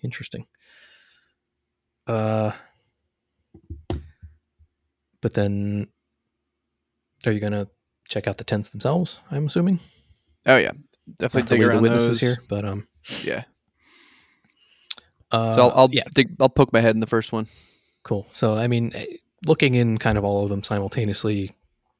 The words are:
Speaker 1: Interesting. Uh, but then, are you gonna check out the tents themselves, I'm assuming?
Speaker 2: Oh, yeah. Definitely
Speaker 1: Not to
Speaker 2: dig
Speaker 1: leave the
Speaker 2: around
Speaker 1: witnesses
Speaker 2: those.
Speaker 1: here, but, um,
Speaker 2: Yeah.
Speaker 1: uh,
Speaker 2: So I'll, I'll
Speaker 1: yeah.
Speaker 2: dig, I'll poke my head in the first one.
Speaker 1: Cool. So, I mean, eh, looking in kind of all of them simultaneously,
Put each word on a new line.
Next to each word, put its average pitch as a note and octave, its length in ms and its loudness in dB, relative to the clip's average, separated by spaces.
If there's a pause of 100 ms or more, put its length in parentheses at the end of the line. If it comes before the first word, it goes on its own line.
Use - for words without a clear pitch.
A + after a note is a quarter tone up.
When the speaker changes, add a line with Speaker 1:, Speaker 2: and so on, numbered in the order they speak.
Speaker 1:
Interesting. - 440 -12 (1600)
Uh, A2 460 0 (2750)
but - 140 -2
then, G2+ 540 -2 (1400)
are A#2 60 2
you G#2 80 -2
gonna G#2 280 -4 (400)
check - 180 -6
out G2+ 120 -4
the G#2+ 60 -14
tents G#2 260 -4
themselves, D#3 500 -4 (100)
I'm D3+ 160 -4
assuming? F3 340 0 (680)
Speaker 2:
Oh, C3 100 6
yeah. F#2+ 160 2 (460)
Definitely - 240 0
Speaker 1:
Not A#2 60 -8
to B2 60 4
Speaker 2:
dig A#2+ 60 6
Speaker 1:
leave G#2+ 80 6
the - 60 4
Speaker 2:
around G#2+ 80 4
Speaker 1:
witnesses A#2 380 4
Speaker 2:
those. B2 160 2
Speaker 1:
here, - 120 -20
but, G2+ 160 -4
um, G2+ 240 -8 (360)
Speaker 2:
Yeah. - 200 -6 (1900)
Speaker 1:
uh, A2+ 220 0
Speaker 2:
So B2 100 4
I'll, B2 100 6 (100)
I'll C3 100 8
Speaker 1:
yeah. C3+ 120 0 (100)
Speaker 2:
dig, C3+ 260 2
I'll C3 80 6
poke - 240 4
my A#2 80 4
head A2+ 140 4
in A2 60 -2
the A2 60 -2
first A2+ 260 -2
one. A2 160 -6 (560)
Speaker 1:
Cool. G2+ 260 -6
So, A2 240 -2
I A2+ 120 -2
mean, A#2 280 -2
eh, - 120 -10 (400)
looking D3+ 280 4
in A#2 240 2
kind A2 200 0
of G2+ 60 0
all G2+ 180 0
of G2+ 60 -2
them G2 160 -4
simultaneously, G2+ 880 -4 (480)